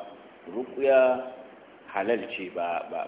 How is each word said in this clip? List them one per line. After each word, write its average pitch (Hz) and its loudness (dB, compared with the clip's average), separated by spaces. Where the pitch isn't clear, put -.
ruƙuya 127 4
halal 104 0
ce, 92 -8
ba, 87 -4
ba, 82 -6